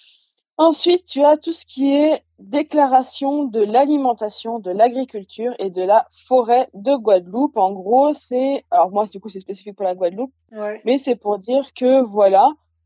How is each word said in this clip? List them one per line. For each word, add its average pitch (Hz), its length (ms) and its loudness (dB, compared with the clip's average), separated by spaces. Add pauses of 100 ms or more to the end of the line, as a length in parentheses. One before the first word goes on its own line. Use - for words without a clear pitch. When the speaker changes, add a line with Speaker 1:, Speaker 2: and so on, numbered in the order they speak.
(560)
Speaker 1:
Ensuite, 330 480 2
tu - 180 -4
as 302 140 6
tout 330 160 -8
ce - 120 -10
qui 277 300 -2
est 302 300 2 (160)
déclaration 269 1040 0
de 220 180 -2
l'alimentation, 240 960 0
de 185 140 -8
l'agriculture 233 880 -2
et 190 100 -6
de 180 120 -6
la 208 260 2 (180)
forêt 247 480 2
de 226 220 -2
Guadeloupe. 214 600 -2
En 196 140 0
gros, 240 440 0
c'est, 269 580 -4
alors 180 180 2
moi, 202 160 -2
du 196 140 -18
coup, 220 80 -18
c'est 196 100 -16
spécifique 196 380 -16
pour 202 80 -6
la 185 100 -2
Guadeloupe, 185 380 -6 (180)
Speaker 2:
Ouais. 214 340 -12
Speaker 1:
mais 254 140 0
c'est 254 180 -4
pour 208 220 -6
dire 254 340 -4
que, 254 300 2
voilà, 202 480 4 (360)